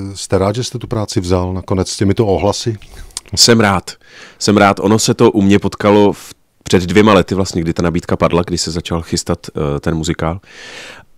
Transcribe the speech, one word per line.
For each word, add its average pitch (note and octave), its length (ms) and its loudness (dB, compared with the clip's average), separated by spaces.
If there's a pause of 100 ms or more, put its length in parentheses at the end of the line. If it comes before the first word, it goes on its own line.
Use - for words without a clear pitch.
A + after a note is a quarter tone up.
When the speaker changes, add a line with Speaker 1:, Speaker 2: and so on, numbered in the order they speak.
(140)
Speaker 1:
Jste - 240 -4
rád, G2 180 0
že B2 80 -6
jste A#2 160 -10
tu - 80 -12
práci A2 320 -6
vzal F2+ 340 -2
nakonec F#2 360 -4
s - 80 -10
těmito G2+ 300 0
ohlasy? G2 500 -2 (580)
Speaker 2:
Jsem A#2 240 4
rád. G2 320 0 (480)
Jsem G#2 180 2
rád. G2+ 220 4
Ono G2+ 200 2
se A#2+ 140 0
to A#2+ 180 4
u G2+ 100 2
mě G2 180 4
potkalo G2+ 540 2
v, - 200 -16 (300)
před F#2+ 200 2
dvěma G#2 300 4
lety F#2 220 2
vlastně, F#2 260 -2
kdy D#2+ 120 -2
ta F2 100 -2
nabídka F2 340 -2
padla, E2+ 300 2
kdy F2 100 -4
se - 140 -4
začal E2+ 300 -4
chystat, - 460 -6
eh, C#2+ 320 -4
ten D#2+ 160 -2
muzikál. D#2+ 440 -4 (800)